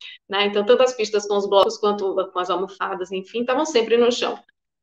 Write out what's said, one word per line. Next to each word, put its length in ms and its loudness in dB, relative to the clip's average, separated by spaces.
né? 160 -2
Então, 200 0
tanto 180 6
as 100 4
pistas 340 -4
com 120 0
os 100 -2
blocos 300 4
quanto 360 -2
com 80 -6
as 120 -4
almofadas, 640 -6
enfim, 280 -8
estavam 240 -2
sempre 320 0
no 160 4
chão. 260 -4